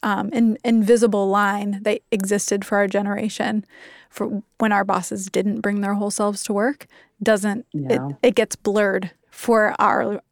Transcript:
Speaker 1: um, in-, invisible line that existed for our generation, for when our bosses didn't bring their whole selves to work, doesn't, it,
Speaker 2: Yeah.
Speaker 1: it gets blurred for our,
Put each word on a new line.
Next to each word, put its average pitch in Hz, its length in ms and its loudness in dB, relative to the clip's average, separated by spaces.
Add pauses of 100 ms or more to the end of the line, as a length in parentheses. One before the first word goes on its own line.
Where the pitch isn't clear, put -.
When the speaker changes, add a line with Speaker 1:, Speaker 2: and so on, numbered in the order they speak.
Speaker 1:
um, 202 280 -2
in-, 226 320 2
invisible 220 640 4
line 202 540 0
that 214 200 -2 (100)
existed 196 520 -2
for 202 140 0
our 202 80 4
generation, 202 800 -2 (440)
for 208 340 -6 (160)
when 226 120 2
our 202 140 2
bosses 190 420 -4
didn't 202 340 -2
bring 202 200 -2
their 202 140 -2
whole 202 180 -2
selves 208 320 -2
to - 80 -4
work, 220 340 -2 (340)
doesn't, 208 540 0
it, 139 160 -4
Speaker 2:
Yeah. 139 200 0 (120)
Speaker 1:
it 247 140 4
gets 220 180 0
blurred 196 560 0 (200)
for 214 480 2
our, - 420 0 (120)